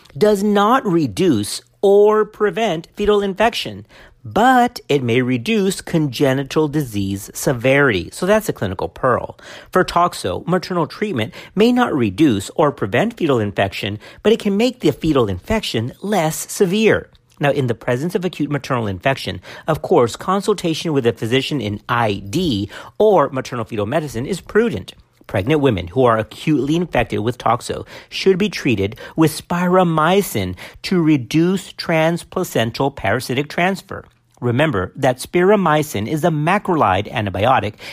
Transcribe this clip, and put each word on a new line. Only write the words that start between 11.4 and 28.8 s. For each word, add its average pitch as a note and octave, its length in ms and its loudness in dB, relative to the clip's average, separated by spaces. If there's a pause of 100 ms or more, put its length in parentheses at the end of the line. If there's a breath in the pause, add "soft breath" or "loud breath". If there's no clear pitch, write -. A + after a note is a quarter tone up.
may A3+ 160 4
not B3 220 0
reduce A2 640 0
or D3 160 2
prevent C3 420 -2
fetal C3+ 240 0
infection, G#2 580 -2 (260 loud breath)
but G#3+ 100 4
it A3 80 -2
can G3 160 0
make A#3 240 0
the D#3 100 2
fetal C3+ 380 0
infection B2 720 -4
less F3+ 500 -2
severe. F#3+ 580 2 (300)
Now, C#3+ 120 2
in C3+ 160 0
the A2+ 80 -2
presence C3 380 -4
of F#3 120 -2
acute D3+ 260 -4
maternal B2+ 360 -4
infection, F#2+ 520 -4 (260 loud breath)
of D3 160 -2
course, B2+ 360 2
consultation F#3 760 -2
with C#3 140 2
a A#2 80 2
physician C3 480 -2
in G#2 260 -6
I A#2 280 0 (140)
D A2 400 -2 (280 loud breath)
or F#3+ 320 4
maternal B2+ 340 -6
fetal G#2 220 -4
medicine C3+ 400 -4
is E3+ 160 -6
prudent. G#3 540 -2 (320)
Pregnant C3+ 340 0
women G#2+ 240 2
who B2 200 2
are A2+ 120 4
acutely C#3 580 0
infected B2 440 -2
with A2+ 180 -4
toxo - 480 -2 (240 loud breath)
should F#3+ 300 2
be G#3 100 0
treated G#2 500 -2 (160 loud breath)